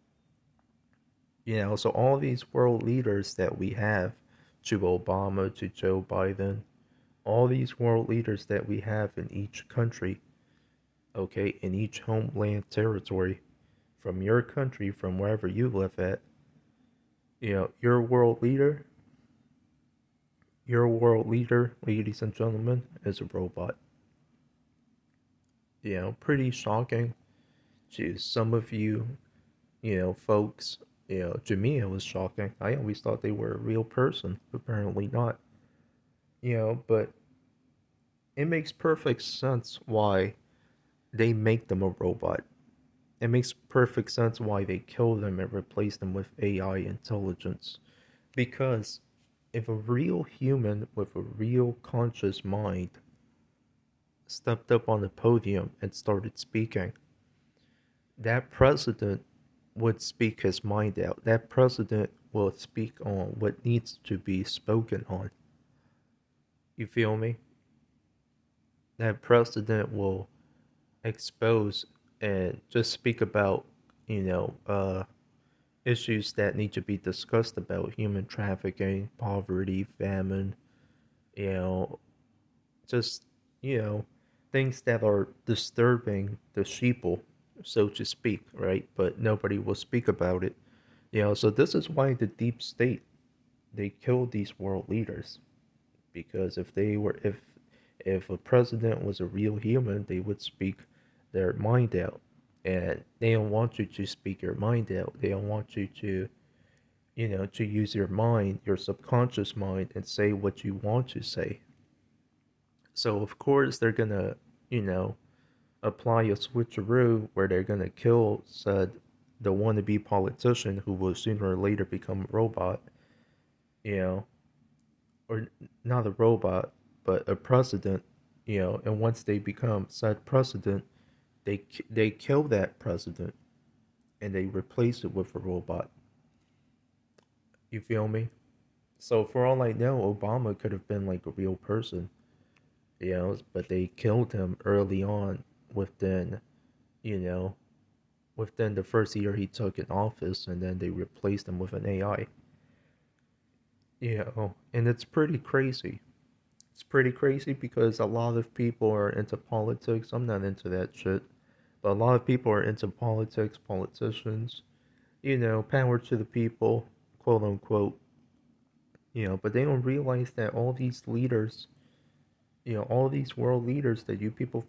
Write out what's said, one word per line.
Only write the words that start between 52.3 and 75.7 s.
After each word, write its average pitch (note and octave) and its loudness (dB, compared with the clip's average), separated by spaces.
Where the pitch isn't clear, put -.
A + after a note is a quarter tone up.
mind F#2+ -2
stepped - -4
up A#2 4
on G#2+ 2
the G2 -2
podium A2+ 2
and G2+ -6
started G#2+ -2
speaking, A2 -4
that A#2+ -2
president A2+ 2
would A2+ 0
speak - -2
his F#2+ 0
mind G#2 0
out. - -4
That A2+ 2
president A#2 2
will G2+ 2
speak - -8
on F#2+ -4
what - -2
needs A#2+ 0
to G2 -4
be F#2+ -2
spoken A2+ -2
on. G2 -6
You A2+ -8
feel A2 0
me? A#2 -4
That A2 -2
president A2+ 4
will F#2+ -2
expose A2+ 0
and F#2+ -2
just A#2 0
speak - -2
about, G2+ 2
you G#2 -2
know, F#2+ -2
uh, F#2+ -2